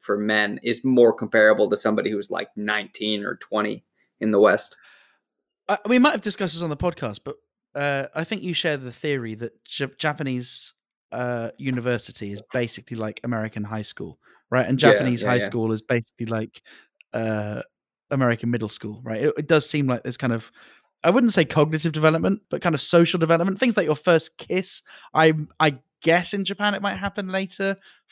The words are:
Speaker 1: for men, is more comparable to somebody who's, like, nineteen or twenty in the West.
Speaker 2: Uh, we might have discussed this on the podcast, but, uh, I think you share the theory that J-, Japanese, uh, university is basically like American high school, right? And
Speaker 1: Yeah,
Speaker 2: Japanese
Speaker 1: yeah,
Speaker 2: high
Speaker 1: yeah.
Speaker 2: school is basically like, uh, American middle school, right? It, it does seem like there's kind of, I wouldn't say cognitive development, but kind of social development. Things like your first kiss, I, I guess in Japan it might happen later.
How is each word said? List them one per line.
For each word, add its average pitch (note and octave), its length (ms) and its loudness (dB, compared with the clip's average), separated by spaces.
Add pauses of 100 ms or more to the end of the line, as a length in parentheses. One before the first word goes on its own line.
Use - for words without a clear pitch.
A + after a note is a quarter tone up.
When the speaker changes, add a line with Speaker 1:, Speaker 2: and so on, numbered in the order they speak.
Speaker 1:
for G#2 160 -2
men, G#2 460 0
is A#2 220 -2
more B2 280 6
comparable G#2+ 560 4
to G#2 80 2
somebody G#2+ 360 0
who's, G2+ 180 -6
like, - 260 -6
nineteen G#2 680 -4
or F#2+ 120 -6
twenty G#2+ 480 -4 (360)
in A2 100 0
the G#2 100 4
West. G#2 360 4 (920)
Speaker 2:
Uh, G3+ 80 2 (100)
we B3 120 4
might C#4 140 6
have G#3+ 100 -2
discussed F#3+ 320 -4
this E3 80 -4
on E3 80 -4
the D3 60 -4
podcast, D3 480 -4
but, C#3 100 -12 (400)
uh, C#3 400 -2
I D#3+ 100 -4
think G#3 200 -8
you F3 100 -2
share D3+ 220 0
the B2+ 160 -10
theory B2 420 -4
that A2+ 300 -12
J-, - 240 -6 (100)
Japanese, C3+ 760 -6 (380)
uh, A#2+ 480 -6
university B2 720 -4
is G2+ 80 -10 (140)
basically A#2+ 420 -6
like G#2+ 280 -8
American A2 400 -4
high G#2+ 180 -8
school, - 360 -12 (320)
right? B2 160 2
And C3 140 0
Speaker 1:
Yeah, D3+ 120 8
Speaker 2:
Japanese A#2 280 2
Speaker 1:
yeah, G#2+ 80 -2
Speaker 2:
high B2 80 2
Speaker 1:
yeah. - 80 0
Speaker 2:
school A2 280 -2
is G#2+ 100 -4
basically A#2+ 420 -4
like, A2 380 -6 (500)
uh, G#2+ 480 -4 (500)
American A#2+ 400 0
middle A2 200 -2
school, G#2+ 320 -10
right? A2 220 -4
It, D3+ 120 2
it D3 120 -6
does D#3 200 2
seem D3 180 0
like B2 180 -2
there's B2 120 -6
kind B2 160 -2
of, A2+ 180 -4 (540)
I E3+ 60 4
wouldn't A#3 240 4
say F#3 100 4
cognitive D#3 480 0
development, E3 560 2
but - 140 -6
kind E3 140 0
of C#3 40 -2
social E3+ 380 4
development. E3+ 400 2
Things B3 180 2
like F3 100 0
your D3 100 2
first - 420 0
kiss, - 440 -6 (300)
I, D#3+ 200 6 (260)
I D3+ 220 0 (200)
guess E3+ 320 2
in G3 120 -4
Japan G3+ 300 -2
it G3+ 60 -6
might G3+ 140 -4
happen G3 340 -8
later. F#3+ 480 -4 (360)